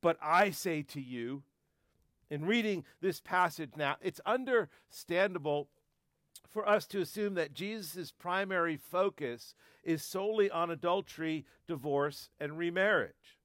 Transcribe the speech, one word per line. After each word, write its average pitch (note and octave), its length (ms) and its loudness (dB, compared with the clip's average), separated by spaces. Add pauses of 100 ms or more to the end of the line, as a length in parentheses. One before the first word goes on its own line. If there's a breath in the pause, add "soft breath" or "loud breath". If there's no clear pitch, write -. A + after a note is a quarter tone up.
but E3 200 4
I F3+ 300 4
say D#3+ 320 -2
to C#3+ 180 -10
you." B2+ 420 -6 (840)
In D3+ 160 -4
reading G#3+ 380 2 (180 soft breath)
this F#3 200 0
passage E3 540 0
now, D3 260 0
it's - 240 -6
understandable F#3 1400 -2 (760)
for G#3 200 -4
us G#3 200 6
to G3 140 -2
assume G3+ 340 -4
that D#3 180 -2
Jesus' F#3 580 -8
primary F3+ 680 0
focus D3+ 760 -2 (280 soft breath)
is D#3+ 200 0
solely G3+ 480 2
on E3+ 180 0
adultery, E3 760 -2 (220 soft breath)
divorce, C#3+ 600 -2 (100)
and D3+ 180 -6
remarriage. E3+ 880 0